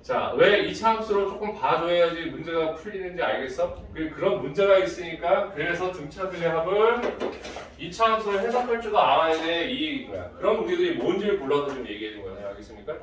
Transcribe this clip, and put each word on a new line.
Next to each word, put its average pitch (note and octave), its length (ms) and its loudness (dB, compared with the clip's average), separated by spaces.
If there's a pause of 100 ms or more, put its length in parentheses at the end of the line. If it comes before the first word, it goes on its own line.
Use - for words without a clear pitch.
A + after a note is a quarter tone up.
자, - 340 -2
왜 G3+ 280 6
이차 A3 320 2
함수로 G3+ 340 0
조금 G#3 240 -6
봐줘야지 E3+ 760 2
문제가 D#3+ 420 -2
풀리는지 F#3 480 -8
알겠어? - 560 -2 (160)
그, D#3 160 -4
그런 D3+ 320 0
문제가 F#3+ 380 6
있으니까 E3+ 720 0
그래서 - 380 -2
등차들의 - 580 -6
합을 G#3 520 4 (760)
이차 A3 360 2
함수로 G3+ 260 0
해석할 A#3 420 0
줄도 G#3 180 2
알아야 D#3+ 400 4
돼, E3 300 0
이 D3 160 -2
얘기인 C3+ 260 -6
거야. - 200 -8
그런 A3 260 0
문제들이 F3 380 0
뭔지를 F#3+ 420 0
몰라서 C#3 380 0
좀 B2 120 -8
얘기해 G#2+ 260 -8
준 G2+ 100 -14
거야. G2+ 260 -12
알겠습니까? G#2 540 -12